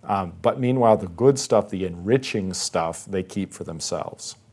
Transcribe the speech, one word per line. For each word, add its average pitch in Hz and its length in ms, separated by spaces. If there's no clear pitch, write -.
Um, 95 300
but 120 160
meanwhile, 123 360
the 98 120
good 127 320
stuff, 107 320
the 95 140
enriching 92 680
stuff, 82 520
they 98 180
keep 92 280
for - 120
themselves. - 720